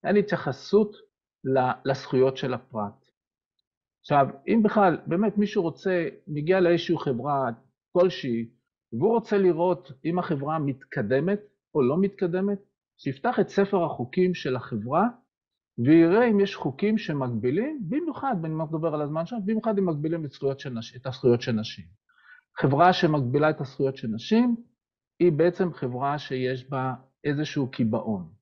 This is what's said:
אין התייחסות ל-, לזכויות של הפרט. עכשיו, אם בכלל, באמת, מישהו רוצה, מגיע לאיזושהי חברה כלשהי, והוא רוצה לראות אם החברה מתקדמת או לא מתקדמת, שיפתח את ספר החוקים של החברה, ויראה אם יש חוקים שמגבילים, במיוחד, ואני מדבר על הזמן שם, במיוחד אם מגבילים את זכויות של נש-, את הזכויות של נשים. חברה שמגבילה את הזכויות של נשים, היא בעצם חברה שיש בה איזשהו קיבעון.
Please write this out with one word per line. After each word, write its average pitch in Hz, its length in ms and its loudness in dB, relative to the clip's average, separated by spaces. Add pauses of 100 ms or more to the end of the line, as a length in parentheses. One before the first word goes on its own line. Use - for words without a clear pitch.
אין 196 120 2
התייחסות 202 800 0 (480)
ל-, 131 460 0
לזכויות 131 460 2
של 127 180 -4
הפרט. 107 500 -10 (960)
עכשיו, 139 260 2 (220)
אם 220 140 4
בכלל, 202 440 4
באמת, 196 320 0
מישהו 202 240 0
רוצה, 170 460 -2 (180)
מגיע 156 340 0
לאיזושהי 170 380 2
חברה 135 520 -2 (420)
כלשהי, 135 560 0 (440)
והוא 156 200 0
רוצה 220 260 0
לראות 175 540 2 (120)
אם 170 140 -2
החברה 156 400 -4
מתקדמת 139 840 -2 (340)
או 151 80 2
לא 139 180 2
מתקדמת, 196 580 -2 (380)
שיפתח 233 440 -4
את - 80 0
ספר 196 360 2
החוקים 180 500 0
של 135 220 -4
החברה, 123 520 -2 (680)
ויראה 165 520 6
אם 208 100 4
יש 196 160 0
חוקים 208 420 -2
שמגבילים, 143 880 -2
במיוחד, 277 540 -4
ואני 160 120 -4
מדבר 156 400 -4
על 151 80 -2
הזמן 156 240 -4
שם, 240 180 -10
במיוחד 220 340 -2
אם 190 100 0
מגבילים 156 360 -4
את 139 60 -10
זכויות 135 300 -4
של 139 100 -10
נש-, 117 260 -10
את 123 100 -14
הזכויות 123 360 2
של 127 100 -4
נשים. 107 320 -6 (760)
חברה 151 320 6
שמגבילה 147 580 2
את 151 100 -6
הזכויות 135 360 -4
של 123 120 -8
נשים, 226 480 2 (640)
היא 175 140 4
בעצם 170 400 0
חברה 139 460 -4
שיש 127 520 -6
בה 131 240 -4 (300)
איזשהו 143 460 -2
קיבעון. 107 720 -2